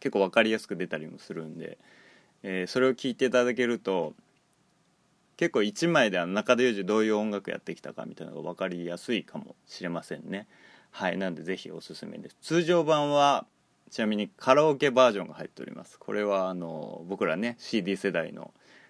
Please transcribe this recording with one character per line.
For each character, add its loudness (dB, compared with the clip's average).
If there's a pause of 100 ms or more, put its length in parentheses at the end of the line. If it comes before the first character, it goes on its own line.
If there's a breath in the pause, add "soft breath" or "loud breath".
結 -2
構 2
わ 4
か 4
り 2
や 0
す -14
く -6
出 -4
た -6
り -10
も -16
す -16
る -8
ん -12
で、 -12 (640 soft breath)
え -4
ー、 -12
そ -2
れ 6
を 4
聴 -4
い -4
て 2
い 2
た 6
だ 0
け 2
る 0
と、 -2 (1200)
結 -2
構 2
一 0
枚 4
で 0
あ 0
の -4
中 2
田 4
裕 2
二 -4
ど 2
う 4
い 2
う 4
音 -2
楽 -6
や -8
っ -
て -10
き -12
た -14
か -10
み -14
た -14
い -14
な -16
の -10
が -8
わ -10
か -4
り -6
や -6
す -6
い -2
か -16
も -14 (120)
し -16
れ -6
ま -4
せ -10
ん -16
ね。 -8 (440 loud breath)
は -4
い、 -4
な -2
ん -6
で -14
ぜ -4
ひ -14
お -12
す -16
す -14
め -14
で -16
す。 -20
通 0
常 4
版 2
は 4 (440)
ち -8
な 2
み 0
に -2
カ 4
ラ 6
オ 4
ケ 2
バ 8
ー -
ジ -4
ョ -6
ン -8
が -18
入 -12
っ -14
て -18
お -10
り -14
ま -14
す。 -20
こ -12
れ 0
は 2
あ -6
の、 -10
僕 -2
ら 0
ね、 -4
シ -4
ー -2
デ -2
ィ 0
ー -10
世 -2
代 -2
の、 -16 (360 soft breath)